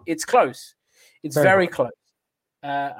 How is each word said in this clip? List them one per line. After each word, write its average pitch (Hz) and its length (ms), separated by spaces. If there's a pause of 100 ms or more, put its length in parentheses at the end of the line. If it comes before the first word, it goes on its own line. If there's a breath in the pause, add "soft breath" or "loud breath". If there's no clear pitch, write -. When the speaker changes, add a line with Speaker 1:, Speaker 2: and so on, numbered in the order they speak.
Speaker 1:
It's 160 180
close. 160 500 (480 soft breath)
It's 143 140
Speaker 2:
Very 147 100
Speaker 1:
very 190 200
Speaker 2:
close. 131 240 (720)
Speaker 1:
close. 143 80
Uh, 139 280